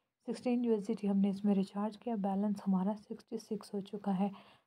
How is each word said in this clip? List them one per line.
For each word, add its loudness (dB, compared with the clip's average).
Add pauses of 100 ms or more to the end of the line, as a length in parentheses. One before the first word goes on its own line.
(280)
सिक्सटीन 0
यूएसडी 0
हमने 4
इसमें 2
recharge 0
किया, -4
balance 0
हमारा 2
सिक्सटी -10
सिक्स -8
हो -4
चुका -4
है। 2 (340)